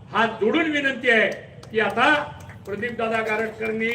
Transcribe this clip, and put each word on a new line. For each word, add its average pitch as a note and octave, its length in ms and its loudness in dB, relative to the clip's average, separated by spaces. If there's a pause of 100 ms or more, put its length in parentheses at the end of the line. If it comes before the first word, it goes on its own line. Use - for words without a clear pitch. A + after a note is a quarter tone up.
(120)
हात A3 160 2
जोडून D4+ 440 2
विनंती C4 380 0
आहे G#3+ 200 6 (420)
की A3 80 2
आता C4 440 2 (420)
प्रदीपदादा A3+ 560 -4
गारटकरांनी A3 720 -2